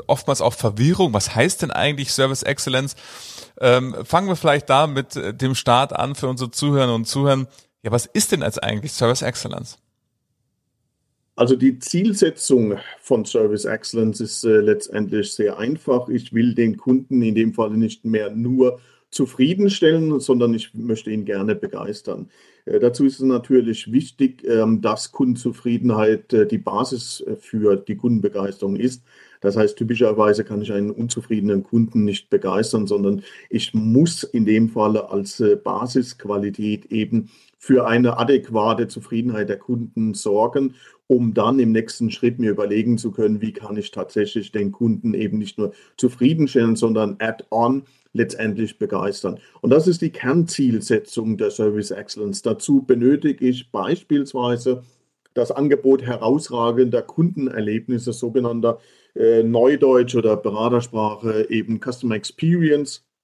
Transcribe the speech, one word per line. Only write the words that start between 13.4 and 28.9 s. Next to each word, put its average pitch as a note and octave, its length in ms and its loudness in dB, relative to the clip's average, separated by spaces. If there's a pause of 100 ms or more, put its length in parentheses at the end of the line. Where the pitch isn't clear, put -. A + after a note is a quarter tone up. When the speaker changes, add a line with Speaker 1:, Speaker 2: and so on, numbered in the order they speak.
Speaker 2:
Excellence A2 560 -4
ist, - 240 -8
äh, A2 160 6
letztendlich G#2 720 -2
sehr G2+ 240 -2
einfach. B2 500 -2
Ich - 240 -6
will A#2 240 0
den A2+ 220 0
Kunden C3 440 0
in A2 140 0
dem A2+ 180 2
Fall G#2+ 180 -2
nicht A2 340 -2
mehr G#2+ 240 -2
nur B2 500 0 (320)
zufriedenstellen, D#3+ 1080 2
sondern A#2+ 340 2
ich A2 200 -6
möchte A2 360 -6
ihn G#2+ 140 -4
gerne G2+ 320 -2
begeistern. G2+ 760 -10 (360)
Äh, G#2 140 0
dazu A#2+ 260 2
ist C3+ 80 2
es C3+ 80 -16
natürlich A#2+ 720 2
wichtig, C3+ 500 -2
ähm, A2 380 2
dass A2 320 -4
Kundenzufriedenheit, A#2+ 1200 0
äh, G#2+ 120 6
die A2 120 0
Basis, A#2 640 -6
äh, G#2+ 160 -8
für G#2 400 0
die G2 180 -8
Kundenbegeisterung G2+ 800 -2
ist. B2 280 -2 (360)